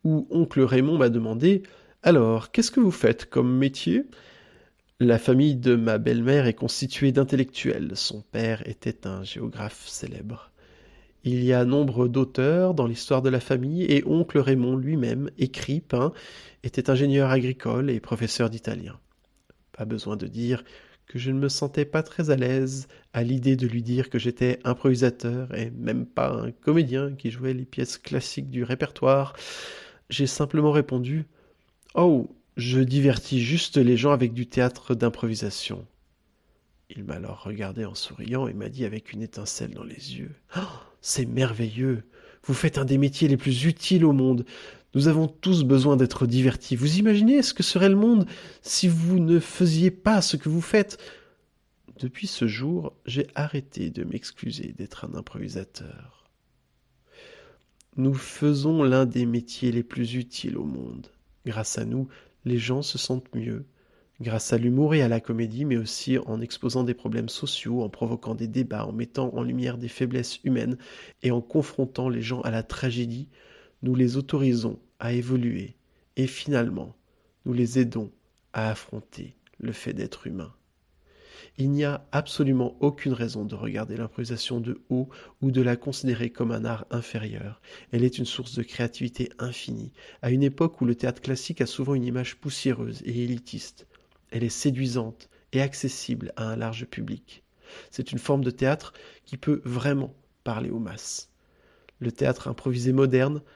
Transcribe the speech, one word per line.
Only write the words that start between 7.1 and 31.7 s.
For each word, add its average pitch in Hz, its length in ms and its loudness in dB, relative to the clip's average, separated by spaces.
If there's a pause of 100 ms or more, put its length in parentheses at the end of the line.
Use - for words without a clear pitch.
d'intellectuels. 131 840 0
Son - 280 -6
père 113 460 -4
était - 380 -8
un 95 180 -8
géographe 110 640 -10
célèbre. - 600 -12 (760)
Il 123 200 0
y 127 100 6
a 123 120 4
nombre 127 420 2
d'auteurs 135 680 2
dans 139 140 2
l'histoire 131 340 0
de 131 80 2
la 131 100 2
famille, 131 440 -2
et 143 240 4
oncle 160 320 2
Raymond 127 360 4
lui-même, 131 640 0
écrit, 135 420 -2
peint, 135 340 0 (500)
était 123 260 -2
ingénieur 139 400 4
agricole 131 640 0
et 117 80 0
professeur 113 500 -2
d'italien. 107 500 -8 (720)
Pas - 140 -10
besoin 107 320 -6
de - 80 -8
dire 120 380 -2 (420)
que - 140 -10
je 127 100 -4
ne 131 80 0
me 139 100 2
sentais 143 380 -2
pas 156 160 0
très 156 300 -2
à 143 40 4
l'aise 131 520 0 (260)
à 117 80 0
l'idée 127 340 2
de 123 120 2
lui 117 160 -4
dire 123 260 0
que - 80 -2
j'étais 123 460 0
improvisateur 123 920 0
et 117 140 -4
même 120 380 -4
pas 127 240 0
un 117 200 -4
comédien 139 600 0
qui 131 180 -6
jouait 127 240 -4
les 127 120 -6
pièces - 340 -6
classiques 139 500 -6
du 127 140 -4
répertoire. 135 720 0 (760)
J'ai 135 180 0
simplement 151 440 2
répondu : « 143 540 0 (680)